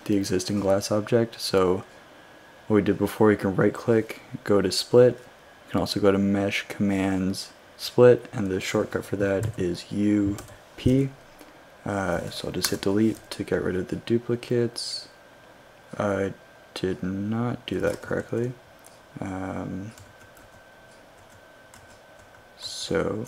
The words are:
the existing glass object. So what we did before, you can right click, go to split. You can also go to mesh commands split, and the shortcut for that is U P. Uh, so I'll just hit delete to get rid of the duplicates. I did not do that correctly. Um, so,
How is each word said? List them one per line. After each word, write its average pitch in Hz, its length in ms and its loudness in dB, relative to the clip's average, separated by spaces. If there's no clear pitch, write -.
the 104 140 2
existing 98 420 -2
glass 98 320 0
object. 113 480 0
So 95 460 2
what 107 80 4
we 104 60 6
did 95 160 2
before, 104 340 4
you 101 60 4
can 95 180 -2
right 107 180 2
click, - 460 0
go 101 180 4
to 95 80 0
split. 120 440 6
You - 60 -20
can 95 100 2
also - 180 -2
go 101 140 6
to 95 40 2
mesh 98 520 0
commands 95 840 -2
split, - 560 6
and 104 180 -4
the 92 120 -2
shortcut 101 420 -2
for - 140 -6
that 98 420 0
is 87 320 -4
U 104 460 2
P. 131 320 2
Uh, 95 420 -2
so - 180 -10
I'll 76 60 -6
just 87 160 -4
hit - 120 -4
delete 104 360 0
to - 120 -8
get 92 200 -2
rid 92 140 -2
of 90 100 -4
the - 80 -6
duplicates. 120 1120 -4
I 98 360 -2
did 92 280 -4
not 107 640 -4
do 90 140 -4
that 82 220 -2
correctly. 113 500 -4
Um, 95 720 -8
so, 92 680 -4